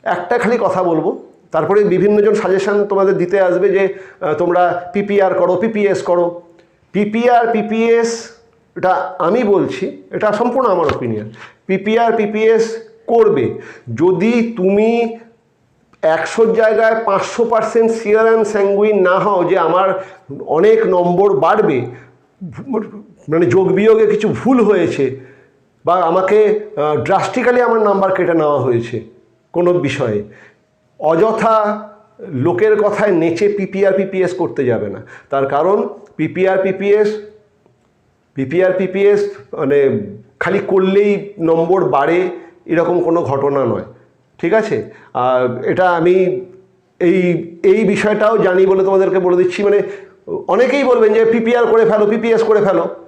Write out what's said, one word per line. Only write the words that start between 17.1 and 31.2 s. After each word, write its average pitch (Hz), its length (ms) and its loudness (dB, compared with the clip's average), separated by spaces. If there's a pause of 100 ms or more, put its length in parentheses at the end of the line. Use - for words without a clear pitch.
পার্সেন্ট 226 460 2
sure 226 460 2
and 220 80 2 (100)
sanguine 202 460 2
না 180 180 2
হও 185 240 0
যে 175 140 0
আমার 180 460 0 (420)
অনেক 202 420 2
নম্বর 180 520 2
বাড়বে, 165 460 2 (580)
ভু-, 220 400 -8 (460)
মানে 170 160 0
যোগ 180 280 2
বিয়োগে 214 320 4
কিছু 208 240 0
ভুল 233 340 0
হয়েছে 160 560 0 (680)
বা 170 100 2
আমাকে, 190 640 2 (160)
আহ, 151 200 0
ড্রাস্টিক্যালি 220 680 0
আমার 226 200 2
নাম্বার 190 300 2
কেটে 180 220 0
নেওয়া 151 260 2
হয়েছে 117 420 -2 (520)
কোনো 180 200 2
বিষয়ে, 120 500 -2 (760)
অযথা 208 880 0 (300)